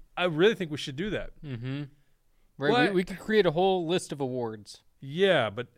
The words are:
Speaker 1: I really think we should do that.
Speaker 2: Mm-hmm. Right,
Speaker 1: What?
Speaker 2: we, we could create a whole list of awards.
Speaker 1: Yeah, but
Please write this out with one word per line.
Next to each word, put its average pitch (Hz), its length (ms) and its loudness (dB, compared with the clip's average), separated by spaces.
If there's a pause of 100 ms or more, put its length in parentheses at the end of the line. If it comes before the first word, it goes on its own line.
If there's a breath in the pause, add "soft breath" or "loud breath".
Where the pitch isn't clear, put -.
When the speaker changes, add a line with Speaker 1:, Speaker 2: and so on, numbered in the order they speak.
(160)
Speaker 1:
I 175 100 0
really 180 300 4
think 170 160 -6
we 147 60 -6
should 131 180 -8
do 190 140 -4
that. 120 220 -6 (120)
Speaker 2:
Mm-hmm. 135 400 -8 (760)
Right, 139 140 2
Speaker 1:
What? 247 200 4
Speaker 2:
we, 190 60 0
we 190 60 2
could 185 160 -10
create 214 260 4
a 165 60 4
whole 185 340 2
list 170 280 -2
of 143 80 -6
awards. 120 600 -6 (200)
Speaker 1:
Yeah, 151 480 2
but 120 180 -8 (100)